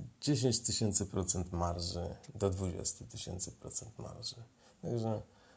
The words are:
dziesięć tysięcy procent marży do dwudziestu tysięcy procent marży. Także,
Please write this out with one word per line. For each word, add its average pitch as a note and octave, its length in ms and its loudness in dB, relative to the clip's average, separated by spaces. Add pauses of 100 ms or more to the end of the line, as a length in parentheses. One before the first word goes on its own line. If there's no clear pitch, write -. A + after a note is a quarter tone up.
(200)
dziesięć B2 400 4
tysięcy G2 460 2
procent F#2 460 0
marży F2 640 0 (180)
do G2+ 160 4
dwudziestu F#2+ 540 -2
tysięcy A2 480 -6
procent - 460 -10
marży. - 380 -8 (460)
Także, A2+ 400 0 (340)